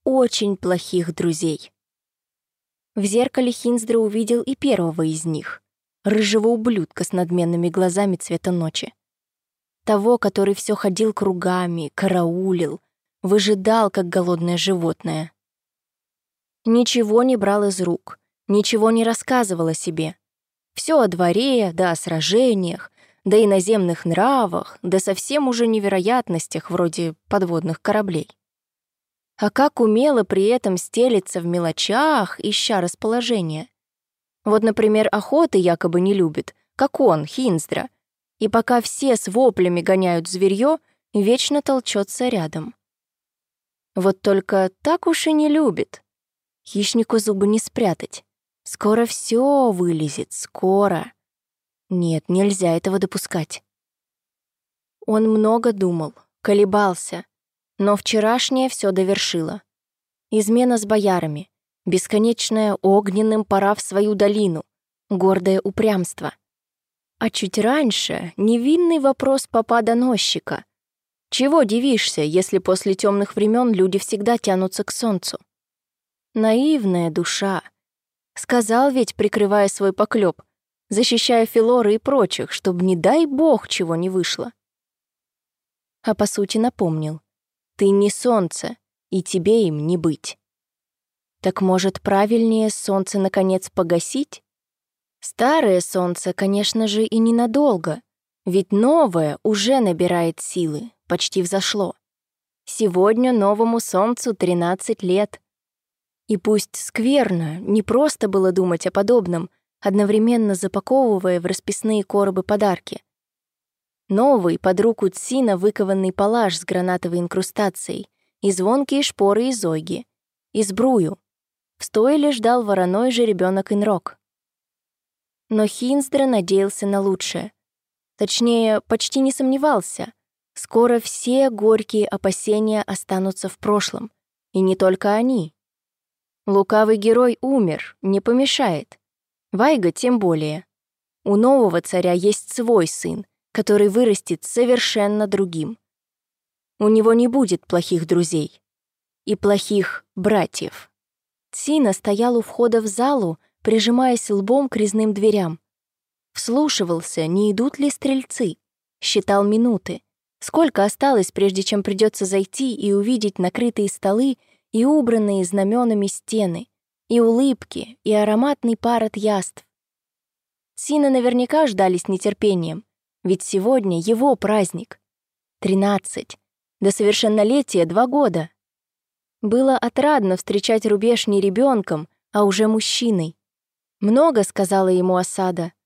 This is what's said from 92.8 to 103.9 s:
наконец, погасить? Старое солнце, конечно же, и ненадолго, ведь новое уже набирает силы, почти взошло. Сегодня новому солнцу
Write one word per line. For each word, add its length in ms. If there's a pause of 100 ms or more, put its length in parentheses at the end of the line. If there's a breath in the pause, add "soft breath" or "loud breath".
наконец, 540
погасить? 720 (760)
Старое 640
солнце, 520
конечно 540
же, 160
и 140
ненадолго, 840 (440)
ведь 260
новое 720
уже 360
набирает 600
силы, 520 (160)
почти 340
взошло. 540 (720)
Сегодня 680
новому 460
солнцу 560